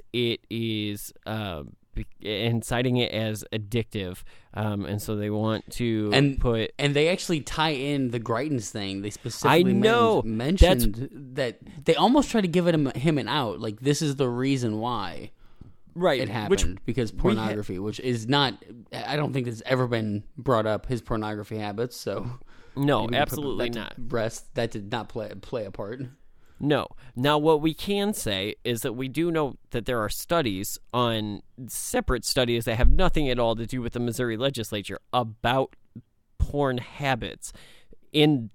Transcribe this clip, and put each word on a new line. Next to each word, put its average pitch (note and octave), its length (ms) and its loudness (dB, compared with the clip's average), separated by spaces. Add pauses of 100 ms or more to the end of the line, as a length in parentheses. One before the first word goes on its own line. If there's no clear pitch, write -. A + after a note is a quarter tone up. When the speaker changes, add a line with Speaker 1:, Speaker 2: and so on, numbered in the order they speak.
(120)
Speaker 1:
it A#2 280 0 (100)
is, A2 640 -4 (140)
uh, G2+ 360 -6 (320)
be-, A2+ 120 -6 (180)
and G#2+ 400 0
citing B2 320 0
it B2 160 0
as A2 400 -4
addictive. G#2 720 -4 (320)
Um, G#2 320 -2
and G2+ 140 -4
so G#2+ 160 -4
they G#2 140 -4
want G#2+ 420 -2
to A2 420 0
Speaker 2:
And, C3+ 260 2
Speaker 1:
put A2+ 380 0
Speaker 2:
and C#3+ 180 2
they D3+ 120 4
actually F3+ 340 -2
tie D#3+ 280 0
in C#3 400 0
the A#2+ 100 -2
Greitens A#2+ 500 -2
thing. G2 320 -6
They G#2 80 -6
specifically D3+ 600 4
Speaker 1:
I F#3+ 40 4
know. A3 500 4
Speaker 2:
men-, A2+ 320 -2
Speaker 1:
That's E3+ 300 8
Speaker 2:
mentioned B2+ 500 -6
that B2+ 220 -4 (260)
they D#3+ 100 8
almost A#3 360 6
try A3+ 100 2
to F#3+ 80 2
give E3+ 180 2
it F3 80 6
him, D3 180 4
him D3 260 2
an G#2+ 100 -4
out. A#2+ 320 -2
Like, A2 200 -6
this C#3+ 200 2
is D3 160 0
the C3+ 120 2
reason B2 500 0
why G#2+ 540 -6 (640)
Speaker 1:
Right, E3 260 2
Speaker 2:
it B2 80 -2 (200)
Speaker 1:
which F#3+ 140 4
Speaker 2:
happened, F#2 240 2
because A#2 260 -2
Speaker 1:
we - 60 -12
ha- - 40 0
Speaker 2:
pornography, G#2+ 560 0
which G#2 220 -6
is A#2+ 260 -2
not, C3+ 280 2 (400)
I B2 220 -6
don't C#3+ 180 -2
think C3 120 -2
it's A2+ 200 -8
ever B2+ 200 2
been A2 360 -2 (160)
brought A#2 280 2
up, G#2+ 200 -2
his B2 160 -4
pornography G#2+ 560 -6
habits, G#2+ 380 -6
so A2 300 -6 (480)
Speaker 1:
No, C3+ 280 2
Speaker 2:
you A2 60 -2
can A#2 60 -2
put C3+ 60 2
Speaker 1:
absolutely C3+ 480 -2
Speaker 2:
that A#2 60 -6
to A#2 60 -6
Speaker 1:
not. - 140 -10 (180)
Speaker 2:
rest, A2+ 420 -4
that A#2 160 -2
did G2+ 200 -10
not A2 200 -6
play, G#2+ 200 -8 (120)
play A2+ 240 -6
a G2 40 -10
part. A2 300 -10 (640)
Speaker 1:
No. C#3 220 2 (300)
Now, C#3+ 220 4
what D3+ 220 4
we D#3 140 0
can G3+ 400 0
say G#2 480 -2
is A#2 200 -2
that C3+ 100 -2
we B2+ 160 -6
do D#3+ 240 0
know D3 240 0 (140)
that A#2 140 -4
there B2 140 0
are G#2+ 100 0
studies G#2 720 -2 (160)
on, A2+ 480 0 (240)
separate - 580 -2
studies A#2+ 420 2
that A2+ 100 0
have A#2 120 8
nothing E3 400 6
at B2 120 0
all A2+ 160 2
to A2+ 100 -4
do B2+ 160 -4
with A#2 120 -6
the B2 60 -2
Missouri A#2+ 360 0
legislature A2 640 -4 (120)
about A#2+ 640 0 (640)
porn C3+ 400 2
habits A#2+ 720 -4 (600)
in D3 420 6